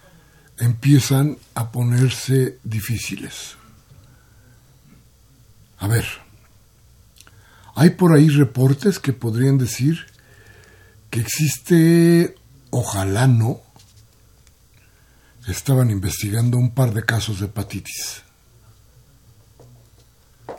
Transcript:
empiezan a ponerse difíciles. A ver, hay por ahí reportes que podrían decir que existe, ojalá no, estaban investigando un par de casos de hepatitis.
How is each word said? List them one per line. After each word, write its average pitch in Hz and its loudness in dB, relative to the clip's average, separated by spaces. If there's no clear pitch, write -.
empiezan 135 2
a 113 -8
ponerse 123 0
difíciles. - -10
A 95 -8
ver, 113 0
hay 165 6
por 170 2
ahí 156 6
reportes 139 2
que - -4
podrían 123 0
decir 131 -4
que 117 -4
existe, 170 2
ojalá 98 -2
no, 120 2
estaban 127 0
investigando 107 -4
un 123 0
par 123 -2
de 110 -6
casos 107 -4
de 98 -6
hepatitis. - -12